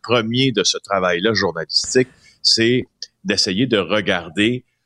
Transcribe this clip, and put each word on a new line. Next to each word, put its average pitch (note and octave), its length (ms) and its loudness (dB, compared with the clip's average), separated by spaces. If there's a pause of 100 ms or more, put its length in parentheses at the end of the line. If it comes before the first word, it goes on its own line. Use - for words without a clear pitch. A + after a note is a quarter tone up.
première B2 520 0
de G2 80 2
ce - 140 0
travail-là F#2 560 0
journalistique, G2 760 0 (340)
c'est A#2+ 400 2 (400)
d'essayer G2 420 0
de A2 140 2
regarder F#2+ 840 -2 (200)